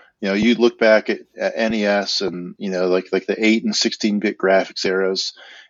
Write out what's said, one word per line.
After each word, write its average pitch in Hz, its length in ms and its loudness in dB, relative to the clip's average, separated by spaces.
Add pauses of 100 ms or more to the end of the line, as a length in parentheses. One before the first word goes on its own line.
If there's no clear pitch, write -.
(220)
you 101 80 -2
know, 98 40 0
you 110 220 4
look 117 240 2
back 110 300 4
at, 107 100 -4 (180)
at 95 180 -2
N 113 180 -2
E 104 120 -2
S 101 360 -2
and, 90 360 -8
you 101 140 -6
know, 92 160 0
like, 92 240 0
like, 95 160 -2
the 104 180 -2
eight 110 180 2
and 107 120 -4
sixteen 107 440 -2
bit 104 180 -4
graphics 95 480 0
eras, 95 480 -2 (360)